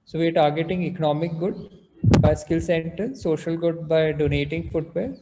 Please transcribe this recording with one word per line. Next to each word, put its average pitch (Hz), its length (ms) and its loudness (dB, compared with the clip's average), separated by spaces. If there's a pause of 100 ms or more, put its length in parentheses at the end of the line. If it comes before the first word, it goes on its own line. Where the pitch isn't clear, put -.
So - 120 -8
we're 165 140 2
targeting 165 520 2
economic 160 540 -2
good 190 320 -6 (500)
by 151 140 4
skill 165 260 -2
center, 170 540 -2
social 165 420 -2
good 165 320 -4
by 160 240 4
donating 147 560 -2
footwear, 175 540 -4